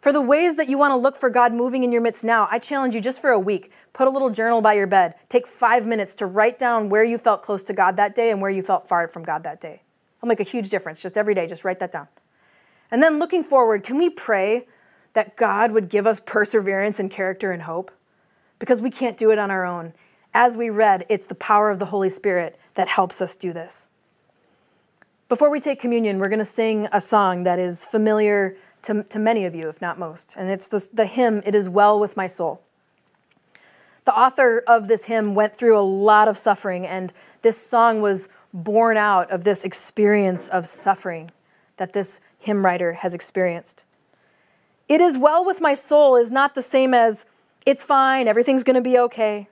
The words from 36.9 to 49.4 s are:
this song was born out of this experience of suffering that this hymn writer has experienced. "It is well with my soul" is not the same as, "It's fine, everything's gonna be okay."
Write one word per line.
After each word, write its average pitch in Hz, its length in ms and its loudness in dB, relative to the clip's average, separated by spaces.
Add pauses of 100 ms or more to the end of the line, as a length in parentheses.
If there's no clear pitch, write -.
this 226 160 2
song 226 460 2
was 196 260 -2 (240)
born 214 460 2
out 202 320 2
of 175 140 -6
this 196 200 0
experience 202 840 0
of 180 180 -4
suffering 170 640 -6 (480)
that 185 160 -8
this - 260 -6 (180)
hymn 202 260 -2
writer 175 300 0
has 175 200 -6
experienced. 175 720 -6 (1040)
"It 311 120 4
is 349 160 4
well 302 280 2
with 359 160 -4
my 302 140 2
soul" 285 420 4
is 233 160 2
not 277 220 0
the 262 80 -6
same 262 300 0
as, 226 320 2 (400)
"It's - 200 0
fine, 269 420 2
everything's 240 380 2
gonna 254 160 2
be 247 180 2
okay." 214 540 -2